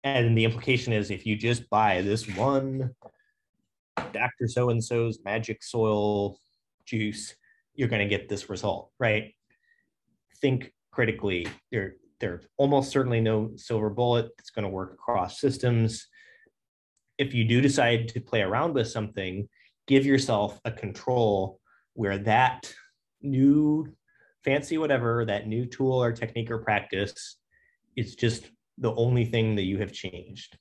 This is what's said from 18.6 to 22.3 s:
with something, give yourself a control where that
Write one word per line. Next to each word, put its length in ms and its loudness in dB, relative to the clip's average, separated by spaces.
with 140 0
something, 600 -6
give 200 6
yourself 580 2
a 60 -4
control 920 0
where 240 -2
that 540 2